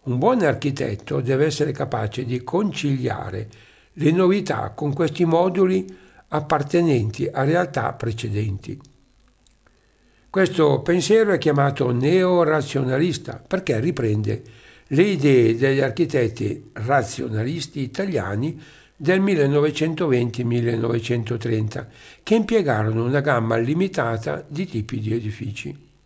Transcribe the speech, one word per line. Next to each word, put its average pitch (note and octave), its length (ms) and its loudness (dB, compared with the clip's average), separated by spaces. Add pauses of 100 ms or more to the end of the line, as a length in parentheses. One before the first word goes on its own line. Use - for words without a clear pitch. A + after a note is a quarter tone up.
Un B2 160 -4
buon A3 240 4
architetto C#3 760 -2
deve C3 260 2
essere D3 260 -2
capace B2 520 -4
di B2 180 -4
conciliare B2+ 1040 -4 (460)
le D#3+ 180 2
novità F#3 580 0
con D3 220 -4
questi D#3 320 0
moduli F#3 720 2 (320)
appartenenti C#3+ 1000 0
a C3+ 140 -2
realtà D#3 500 0
precedenti. G#2 840 -6 (1500)
Questo D#3+ 520 2
pensiero G3+ 520 4
è E3+ 60 2
chiamato C#3 520 2
neorazionalista D3+ 1500 0
perché E3+ 360 -2
riprende G#2+ 600 -2 (500)
le C#3+ 100 4
idee C3+ 540 4
degli C3+ 240 2
architetti A#2+ 920 -2
razionalisti B2+ 1080 -2
italiani C3 800 -4 (360)
del F3+ 240 2
millenovecentoventi D3 1200 2
millenovecentotrenta, A#2 1400 -2 (340)
che - 120 2
impiegarono C3 680 0
una C3+ 160 2
gamma A#2 360 2
limitata D3 920 -2
di D#3 200 -6
tipi A#2 320 -6
di G#2+ 160 -4
edifici. - 720 -8 (180)